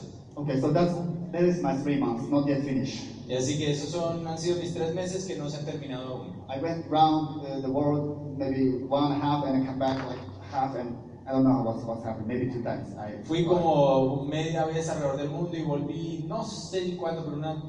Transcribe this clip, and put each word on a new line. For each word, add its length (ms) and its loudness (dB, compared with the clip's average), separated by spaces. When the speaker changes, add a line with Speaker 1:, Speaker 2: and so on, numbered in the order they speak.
Speaker 1:
Okay, 240 0
so 100 2
that's, 240 4
that 100 2
is 200 4
my 160 2
three 200 2
months, 320 0
not 160 4
yet 160 2
finished. 500 -2
Speaker 2:
Y 60 -2
así 240 0
que 140 2
esos 180 -4
son, 340 -2
han 140 -4
sido 220 0
mis 120 -4
tres 220 -2
meses 320 -4
que 100 -4
no 140 -4
se 80 -6
han 60 -6
terminado 420 -6
aún. 420 -8
Speaker 1:
I 120 -6
went 280 -2
round, 560 4
uh, 160 -6
the 80 -2
world 680 0
maybe 500 2
one 220 4
and 100 0
a 40 0
half, 220 2
and 140 2
I 60 2
come 140 -4
back, 260 2
like, 140 -6
half 240 -2
and 200 -6
I 60 -4
don't 100 6
know 200 6
what's, 200 -2
what's 220 -6
happened, 240 -4
maybe 180 0
two 160 -4
times. 340 -4
I 280 -8
Speaker 2:
Fui 200 2
como 840 6
media 340 0
vez 240 0
alrededor 280 0
del 140 -4
mundo 260 -4
y 80 -2
volví, 640 -2
no 160 -4
sé 420 -4
ni 100 -2
cuándo, 280 -4
pero 120 -6
una, 180 -4